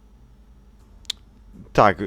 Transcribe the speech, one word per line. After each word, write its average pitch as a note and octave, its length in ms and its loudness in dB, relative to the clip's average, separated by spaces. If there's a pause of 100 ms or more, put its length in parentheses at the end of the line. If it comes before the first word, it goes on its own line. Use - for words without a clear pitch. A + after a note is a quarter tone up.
(1700)
tak, G#2 340 2